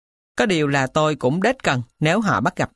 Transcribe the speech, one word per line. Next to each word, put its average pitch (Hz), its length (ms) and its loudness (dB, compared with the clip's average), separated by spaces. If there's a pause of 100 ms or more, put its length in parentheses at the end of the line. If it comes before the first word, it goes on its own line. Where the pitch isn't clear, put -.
(360)
Có 240 100 2
điều 160 220 2
là 139 180 0
tôi 151 300 0
cũng 143 260 -2
đết 247 200 -2
cần 135 200 -2 (180)
nếu 165 200 2
họ 156 200 0
bắt 180 160 -2
gặp - 200 -4